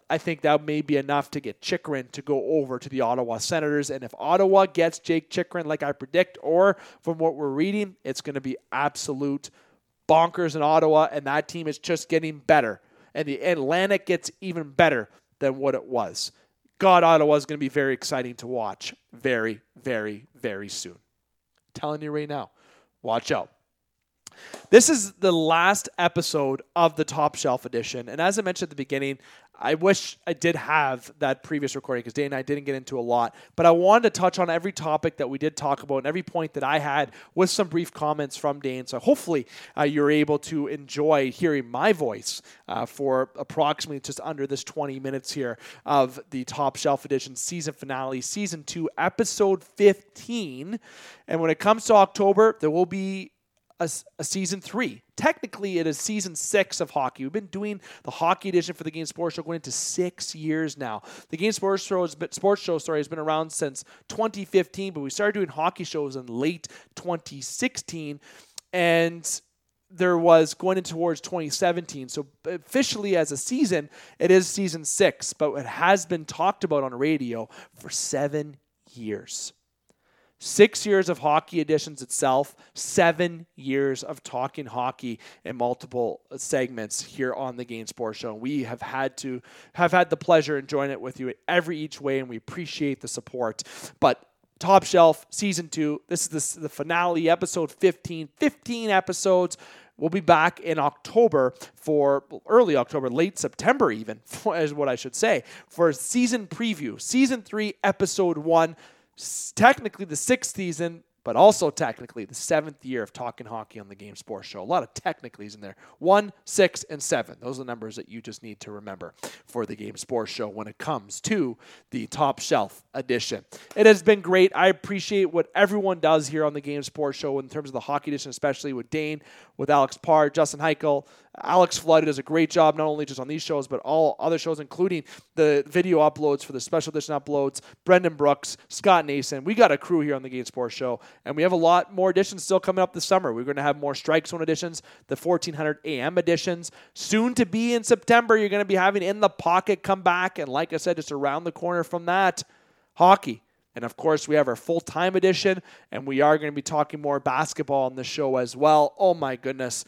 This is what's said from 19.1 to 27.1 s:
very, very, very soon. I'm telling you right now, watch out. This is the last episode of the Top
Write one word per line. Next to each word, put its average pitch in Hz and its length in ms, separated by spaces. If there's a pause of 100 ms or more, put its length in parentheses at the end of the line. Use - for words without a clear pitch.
very, 113 480 (200)
very, 107 540
very 104 340
soon. - 240
I'm - 800
telling 151 300
you 151 80
right 147 180
now, 139 220 (500)
watch 113 300
out. 95 180 (1200)
This 240 180
is 208 240
the 185 180
last 170 580 (100)
episode 151 640 (120)
of 165 200
the 151 80
Top 147 320